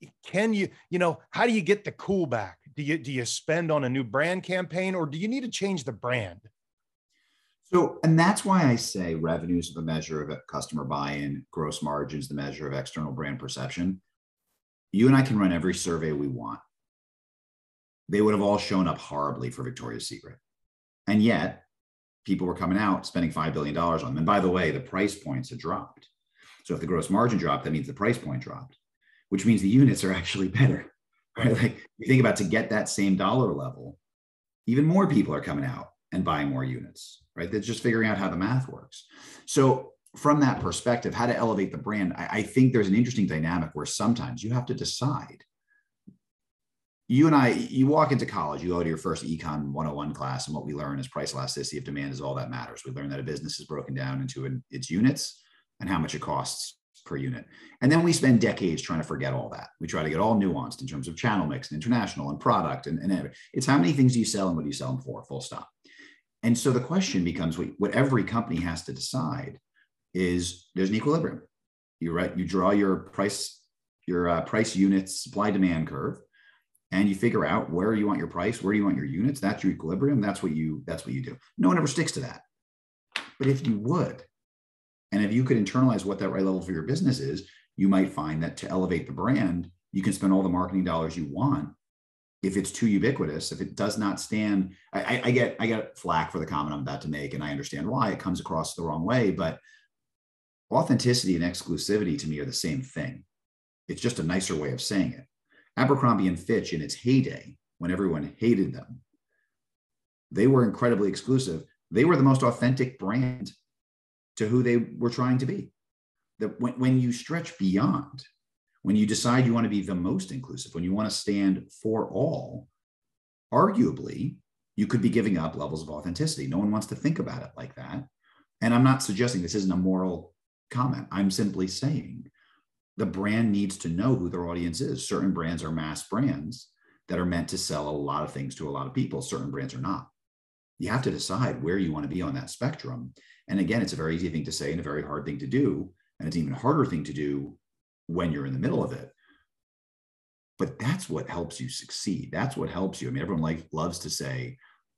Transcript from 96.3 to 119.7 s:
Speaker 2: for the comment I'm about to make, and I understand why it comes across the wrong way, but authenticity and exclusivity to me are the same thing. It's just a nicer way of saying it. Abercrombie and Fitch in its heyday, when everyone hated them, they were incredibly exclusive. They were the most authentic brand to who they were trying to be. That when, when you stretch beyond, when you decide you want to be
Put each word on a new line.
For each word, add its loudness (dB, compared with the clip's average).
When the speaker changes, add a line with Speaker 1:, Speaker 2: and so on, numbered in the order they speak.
Speaker 2:
for -4
the -2
comment -4
I'm -6
about -6
to -6
make, -6
and -6
I -6
understand -8
why 0
it -6
comes -2
across -4
the -8
wrong -4
way, 2
but -4
authenticity 4
and 0
exclusivity -2
to -6
me -4
are -6
the -8
same -4
thing. -10
It's -8
just -2
a -2
nicer 0
way -4
of -6
saying 0
it. -16
Abercrombie 4
and 0
Fitch -2
in -4
its -8
heyday, 0
when -4
everyone -2
hated 2
them, -16
they 4
were 8
incredibly 2
exclusive. 0
They 4
were 6
the 6
most 8
authentic 2
brand -2
to 0
who 4
they 4
were -2
trying 0
to 0
be. -6
That -6
when, 0
when 6
you 2
stretch -6
beyond, 0
when 2
you 6
decide 4
you 4
want 4
to -2
be 0